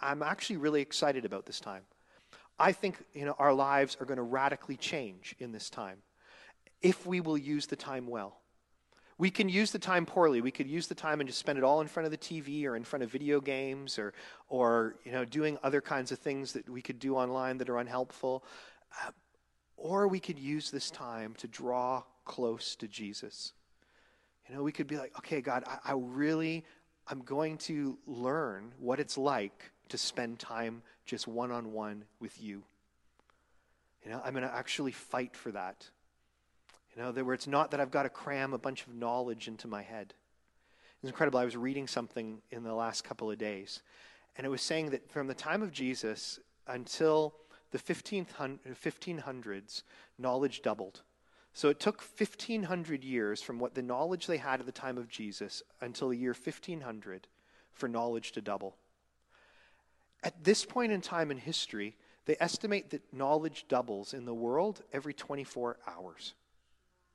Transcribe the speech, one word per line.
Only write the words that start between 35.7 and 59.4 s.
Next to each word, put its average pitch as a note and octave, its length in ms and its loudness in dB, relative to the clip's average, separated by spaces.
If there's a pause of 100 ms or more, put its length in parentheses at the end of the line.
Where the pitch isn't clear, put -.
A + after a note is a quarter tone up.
You A#2 80 -6
know, B2 80 -2
that C3 120 -2
where B2+ 100 0
it's - 120 -4
not C#3+ 240 4
that C#3+ 100 2
I've C3 120 0
gotta C#3 160 2
cram C3+ 440 -4
a B2 60 0
bunch C3 260 -4
of B2 80 -16
knowledge A#2+ 540 -2
into A2+ 220 -10
my G#2 140 -6
head. G#2 320 -12 (840)
It's C3+ 80 -8
incredible. C3 300 4
I B2 60 6
was A#2+ 120 -2
reading C3+ 300 -2
something A2+ 640 -4
in A#2 140 -8
the A2+ 100 -4
last A2+ 300 -2
couple A2 260 -6
of G#2 80 -4
days, G#2 440 -6 (540)
and C3 80 -6
it C3+ 60 -2
was C3 120 -2
saying D#3+ 280 0
that C3 180 -2
from C#3 200 -2
the C3 60 -2
time E3+ 280 0
of F#3+ 80 -2
Jesus B2+ 680 -4 (260)
until D3+ 680 2 (360)
the B2+ 80 -2
fifteenth - 540 -4
hun-, C3+ 260 -6 (160)
fifteen E3 440 -6
hundreds, A2 640 -8 (340)
knowledge B2+ 440 2
doubled. G#2 400 -2 (500)
So - 160 4
it C#3+ 100 6
took - 240 0
fifteen - 640 -2
hundred D#3+ 400 -2
years A2 380 0
from A#2+ 180 -6
what B2 160 -2
the B2+ 60 0
knowledge D3 440 0
they E3 120 2
had C3 200 0
at B2 80 -10
the B2+ 60 -6
time B2+ 260 -6
of A#2+ 100 -6
Jesus G#2 540 -8 (180)
until B2 280 -2
the B2 80 2
year B2 180 0
fifteen D#3+ 460 -8
hundred G#2+ 480 -10 (420)
for - 180 -2
knowledge A#2 440 0
to A2 80 -6
double. G2+ 340 -4 (1500)